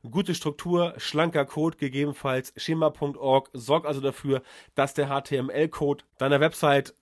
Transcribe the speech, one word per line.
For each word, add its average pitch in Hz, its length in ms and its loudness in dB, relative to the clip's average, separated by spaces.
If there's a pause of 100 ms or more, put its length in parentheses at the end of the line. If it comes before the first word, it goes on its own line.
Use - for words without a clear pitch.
(100)
gute 180 240 -2
Struktur, 170 640 -2
schlanker 151 480 0
Code, 156 320 -2
gegebenenfalls 139 800 -4
schema 160 320 2
Punkt 143 260 -6
org. 135 380 2
Sorg 139 320 0
also 139 160 -4
dafür, 135 400 -2 (320)
dass 135 180 2
der 139 160 0
H 139 140 -2
T 143 140 -4
M 131 120 -2
L-Code 147 560 0 (140)
deiner 139 220 4
Website 147 600 2